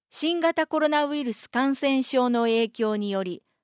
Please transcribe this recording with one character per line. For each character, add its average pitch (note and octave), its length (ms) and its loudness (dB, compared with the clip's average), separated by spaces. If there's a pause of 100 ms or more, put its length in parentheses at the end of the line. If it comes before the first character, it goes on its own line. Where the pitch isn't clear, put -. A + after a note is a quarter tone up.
新 E4+ 300 -2
型 E4 280 0
コ D#4 120 -2
ロ D4+ 100 2
ナ D4 160 2
ウ C#4+ 100 -4
イ D4 80 -4
ル A#3+ 100 -4
ス - 160 -12
感 C4+ 260 0
染 C4+ 280 2
症 B3 260 2
の A#3+ 140 2
影 A3+ 260 2
響 G#3+ 260 -2
に G#3 160 -4
よ F#3+ 120 -2
り、 F3+ 200 -8 (200)